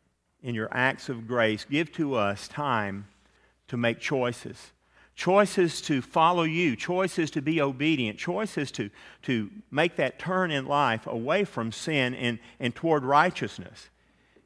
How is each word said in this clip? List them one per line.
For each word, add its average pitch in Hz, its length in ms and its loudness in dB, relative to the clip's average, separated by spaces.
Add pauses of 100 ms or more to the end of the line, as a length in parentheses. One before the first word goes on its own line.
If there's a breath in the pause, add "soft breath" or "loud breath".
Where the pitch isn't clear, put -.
(440)
in 120 100 -6
your 110 160 -4
acts 131 380 0
of 117 180 -8
grace, 110 420 2
give 156 260 0
to 143 200 -2
us 101 320 0
time 104 600 -2 (580 soft breath)
to 127 100 -8
make 117 220 0
choices. - 760 -4 (440 soft breath)
Choices 190 680 2
to 139 180 0
follow 170 440 4
you, 160 320 2
choices 180 560 -2
to 147 100 -2
be 156 180 0
obedient, 139 580 0
choices 175 540 -4
to, 104 160 -4 (340 loud breath)
to 110 280 -2 (200)
make 160 260 0
that 139 220 -2
turn 185 320 -2
in 139 140 -2
life 135 420 2
away 147 380 0
from 113 280 -4
sin 131 420 0
and, 120 240 -2 (200 loud breath)
and 120 160 -2
toward 151 300 0
righteousness. 143 840 0 (560 soft breath)